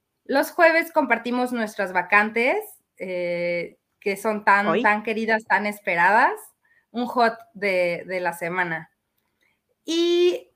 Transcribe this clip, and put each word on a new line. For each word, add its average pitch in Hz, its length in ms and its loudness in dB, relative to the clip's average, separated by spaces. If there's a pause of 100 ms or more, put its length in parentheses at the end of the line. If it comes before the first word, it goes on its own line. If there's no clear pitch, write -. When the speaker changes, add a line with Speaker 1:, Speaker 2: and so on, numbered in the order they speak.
(260)
Speaker 1:
Los 277 260 0
jueves 330 400 4
compartimos 240 600 -2
nuestras 208 400 -4
vacantes, 220 640 0 (400)
eh, 175 800 -4 (240)
que 196 160 -4
son 214 260 -4
tan, 202 240 4
Speaker 2:
Hoy. 214 160 0
Speaker 1:
tan 214 200 2
queridas, 220 420 -2
tan 196 200 0
esperadas, 202 680 2 (580)
un 240 160 -6
hot 233 300 0 (160)
de, 180 540 -2
de 185 120 -6
la 175 140 -4
semana. 170 580 -4 (920)
Y, 349 720 2